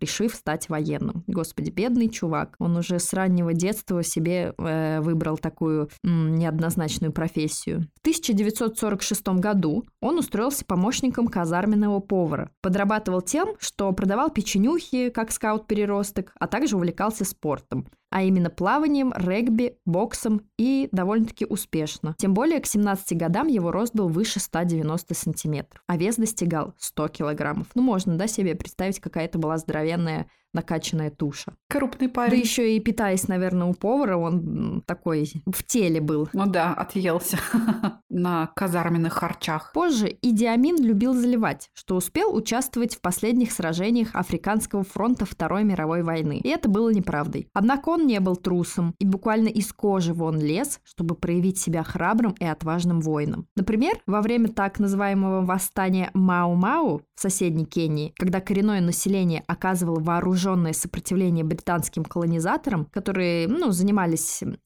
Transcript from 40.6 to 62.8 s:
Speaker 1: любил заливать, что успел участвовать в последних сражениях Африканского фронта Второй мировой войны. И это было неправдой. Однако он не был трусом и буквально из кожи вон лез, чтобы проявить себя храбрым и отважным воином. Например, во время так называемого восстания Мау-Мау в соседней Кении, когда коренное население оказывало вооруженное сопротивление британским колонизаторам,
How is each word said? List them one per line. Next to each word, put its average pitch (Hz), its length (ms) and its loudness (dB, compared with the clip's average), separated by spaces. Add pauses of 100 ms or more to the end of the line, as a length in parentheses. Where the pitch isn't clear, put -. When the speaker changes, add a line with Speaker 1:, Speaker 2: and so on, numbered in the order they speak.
Speaker 1:
любил 226 300 4
заливать, 233 580 0
что - 240 -4
успел 339 400 0
участвовать 233 600 -2
в - 40 -20
последних 233 500 0
сражениях 214 640 0
Африканского 196 720 -2
фронта 226 400 0
Второй 185 400 -2
мировой 170 380 2
войны. 160 420 -2
И - 40 0
это 302 200 0
было 220 220 4
неправдой. 160 640 -2
Однако 262 340 2
он 330 180 2
не 214 140 4
был 185 160 2
трусом 175 640 0
и 196 80 0
буквально 220 420 2
из 214 240 -2
кожи 190 400 0
вон 160 260 0
лез, 165 460 -2
чтобы 170 300 -4
проявить 180 440 0
себя 165 240 -2
храбрым 202 560 0
и 180 60 -4
отважным 165 560 0
воином. 151 460 -2 (100)
Например, 226 380 2 (120)
во 208 140 0
время 226 300 2
так 196 280 -2
называемого 196 680 0
восстания 185 680 0
Мау-Мау 180 880 2 (140)
в - 80 -20
соседней 175 420 0
Кении, 156 540 -2
когда 185 240 0
коренное 202 400 0
население 175 640 0
оказывало 175 540 0
вооруженное 175 720 2
сопротивление 175 720 0
британским 160 600 -4
колонизаторам, 170 840 -2